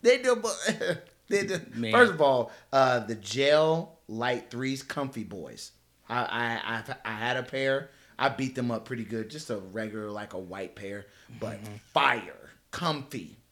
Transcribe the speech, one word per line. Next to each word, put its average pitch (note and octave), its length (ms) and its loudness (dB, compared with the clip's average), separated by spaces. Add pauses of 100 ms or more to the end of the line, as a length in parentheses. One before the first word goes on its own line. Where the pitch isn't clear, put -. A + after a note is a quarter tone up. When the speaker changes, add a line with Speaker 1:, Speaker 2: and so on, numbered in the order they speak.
Speaker 1:
They B3 160 8
do, B3+ 180 4
but G3+ 680 -2 (100)
<laughs> - 140 -20
they G3 180 2
do. F3+ 140 -2 (140)
Speaker 2:
Man. A3+ 180 -2
Speaker 1:
First A#3 200 8
of D#3 80 -2
all, C3 320 6 (200)
uh, C3 280 6
the A2+ 160 -4
gel D3+ 840 2 (100)
light A#2 420 -4
threes, C3 320 -4
comfy C3+ 420 -6
boys. E2 480 -12 (360)
I, A#2+ 140 -2
I, A#2 540 -2
I, A2+ 180 -8 (100)
I A2 140 -6
had A#2+ 180 0
a B2+ 60 -2
pair. C3+ 480 -2 (280)
I C3 100 4
beat C3 260 -2
them B2 160 0
up A2 140 -4
pretty A#2 200 -6
good. A2 260 -6
Just D3+ 200 -12
a A2 80 -2
regular, G#2+ 520 -8
like, G#2 220 -10
a F#2+ 60 -8
white F#2 380 -10
pair, G2+ 300 -12 (340)
but G#2+ 220 -8
Speaker 2:
Mm-hmm. G#2 120 -12 (180)
Speaker 1:
fire, A#2+ 580 0 (200)
comfy. C#3 680 -6 (160)